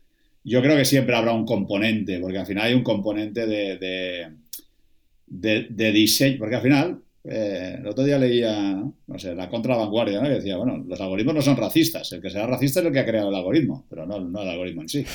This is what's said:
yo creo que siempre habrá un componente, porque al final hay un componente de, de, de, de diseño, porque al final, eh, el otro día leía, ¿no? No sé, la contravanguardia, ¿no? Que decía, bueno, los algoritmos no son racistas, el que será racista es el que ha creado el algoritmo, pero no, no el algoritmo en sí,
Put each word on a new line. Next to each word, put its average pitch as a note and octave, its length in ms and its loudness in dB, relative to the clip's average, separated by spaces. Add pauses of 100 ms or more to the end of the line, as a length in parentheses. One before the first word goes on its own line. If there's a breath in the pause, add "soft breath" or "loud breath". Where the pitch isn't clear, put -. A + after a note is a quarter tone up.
(440)
yo A#2+ 180 2
creo D3+ 140 6
que C#3 80 6
siempre B2 320 4
habrá A#2 160 2
un A2+ 140 0
componente, G2+ 760 0
porque F#2 200 -4
al F#2 60 -6
final G#2 200 -2
hay A#2+ 80 2
un B2 100 4
componente G#2+ 640 -2
de, G2+ 300 -2
de, F#2 500 -6 (1000)
de, A2 420 0
de A2 240 2
diseño, A#2+ 440 4
porque G#2+ 180 -4
al A#2 60 -2
final, D3 380 4 (260)
eh, G2 540 -4
el G2+ 80 -10
otro A#2 160 0
día C#3+ 160 4
leía, A#2 540 2
¿no? A2 240 -6 (100)
No - 100 -12
sé, F2 160 -8
la F2+ 140 -8
contravanguardia, A2+ 720 0
¿no? C#3 80 0
Que C3+ 80 2
decía, F#2+ 220 -2
bueno, A2+ 280 -4
los F2+ 140 -6
algoritmos G2+ 360 -2
no D3+ 60 2
son C#3 140 4
racistas, A2 560 0
el F2 100 -10
que F#2+ 80 -8
será G2+ 180 -4
racista C3+ 340 0
es E3+ 40 0
el D#3+ 60 2
que C3+ 80 2
ha A2 60 0
creado G#2+ 240 0
el G2 60 -2
algoritmo, F#2+ 540 0
pero D#2+ 160 -12
no, G2+ 140 -8
no F#2 220 -8
el F#2 80 -6
algoritmo F2 320 -6
en D#3 80 -12
sí, C#3+ 260 -4